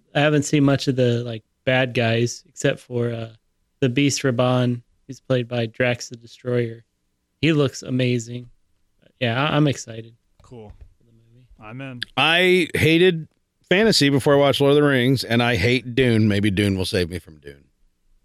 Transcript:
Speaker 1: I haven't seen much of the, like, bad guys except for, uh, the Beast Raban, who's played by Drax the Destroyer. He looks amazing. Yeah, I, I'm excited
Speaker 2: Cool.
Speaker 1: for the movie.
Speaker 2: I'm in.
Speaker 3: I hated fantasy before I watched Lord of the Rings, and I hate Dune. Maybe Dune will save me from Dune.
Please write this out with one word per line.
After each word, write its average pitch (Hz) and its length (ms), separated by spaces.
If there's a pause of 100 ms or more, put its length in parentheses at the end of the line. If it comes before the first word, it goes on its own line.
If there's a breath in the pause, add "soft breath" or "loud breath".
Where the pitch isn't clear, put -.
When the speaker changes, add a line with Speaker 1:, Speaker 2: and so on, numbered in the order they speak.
(140)
Speaker 1:
I 147 60
haven't 147 240
seen 147 180
much 139 240
of 135 80
the, 120 300
like, 113 180 (220)
bad 131 300
guys 117 540
except 135 300
for, 120 320
uh, 113 200 (500)
the 135 80
Beast 139 340
Raban, 123 600 (240)
who's 127 120
played 123 280
by 120 180
Drax 120 440
the 123 60
Destroyer. 117 680 (560)
He 156 120
looks 147 300
amazing. 123 680 (680)
Yeah, 123 240
I, 151 140
I'm 147 100
excited 113 480 (280)
Speaker 2:
Cool. 110 280 (280)
Speaker 1:
for - 60
the 117 80
movie. 117 340 (140)
Speaker 2:
I'm 113 200
in. 127 200 (160)
Speaker 3:
I 175 580
hated 165 520 (420)
fantasy 180 420
before 143 240
I - 20
watched 139 240
Lord 139 100
of 143 60
the 147 80
Rings, 131 400
and 117 180
I 120 140
hate 120 400
Dune. 113 320
Maybe 101 240
Dune 98 260
will 92 60
save 90 260
me 90 80
from 78 200
Dune. 69 260 (600)